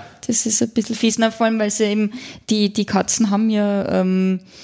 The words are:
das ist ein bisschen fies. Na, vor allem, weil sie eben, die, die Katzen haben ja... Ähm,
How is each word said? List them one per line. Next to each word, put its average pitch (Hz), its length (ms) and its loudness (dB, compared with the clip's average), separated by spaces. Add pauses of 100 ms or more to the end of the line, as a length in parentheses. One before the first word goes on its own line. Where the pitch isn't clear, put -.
(260)
das 233 200 -2
ist 220 160 0
ein 220 80 -2
bisschen 226 260 -2
fies. 226 220 2
Na, 226 120 2
vor 226 160 -2
allem, 220 120 0
weil 208 120 0
sie 214 140 0
eben, 208 280 0 (360)
die, 208 240 2
die 208 140 0
Katzen 202 440 0
haben 214 200 2
ja... 202 500 0
Ähm, 185 400 2 (240)